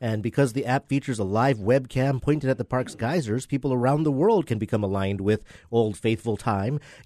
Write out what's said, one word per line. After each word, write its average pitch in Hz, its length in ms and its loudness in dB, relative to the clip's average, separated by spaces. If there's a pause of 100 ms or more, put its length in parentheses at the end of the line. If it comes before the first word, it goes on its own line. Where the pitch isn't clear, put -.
And 110 220 -2
because 117 300 2
the 131 140 -4
app 127 220 -2
features 135 300 -2
a 101 60 -2
live 110 340 0
webcam 131 640 0
pointed 143 260 0
at 131 100 0
the 117 60 -6
park's 127 300 -4
geysers, 123 520 -2
people 139 260 -2
around 135 320 2
the 151 80 2
world 185 340 2
can 110 120 -2
become 107 260 -2
aligned 98 360 -2
with 104 240 0 (260)
Old 110 260 0
Faithful 110 400 -2
time, 110 420 -2 (280)